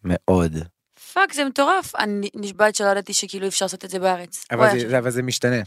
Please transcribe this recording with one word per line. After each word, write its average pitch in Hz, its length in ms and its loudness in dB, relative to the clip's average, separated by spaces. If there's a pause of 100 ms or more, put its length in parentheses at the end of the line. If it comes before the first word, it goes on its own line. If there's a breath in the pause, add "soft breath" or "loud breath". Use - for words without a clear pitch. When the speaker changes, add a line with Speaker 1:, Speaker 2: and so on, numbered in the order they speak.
Speaker 1:
מאוד. 90 520 2 (560)
Speaker 2:
פאק, 381 200 2
זה 285 120 -2
מטורף. 285 520 0
אני 202 380 -2
נשבעת 208 400 0
שלא 208 140 0
ידעתי 196 240 0
שכאילו 196 340 -4
אפשר 190 180 -2
לעשות 185 200 -8
את 185 60 -14
זה 190 80 -6
בארץ. 180 520 -2
Speaker 1:
אבל 120 80 -2
Speaker 2:
וואי, 214 120 6
Speaker 1:
זה, 196 60 2
Speaker 2:
עכשיו 117 140 -2
Speaker 1:
זה, 131 80 4
אבל 123 120 0
זה 123 120 -4
משתנה 123 340 0 (100)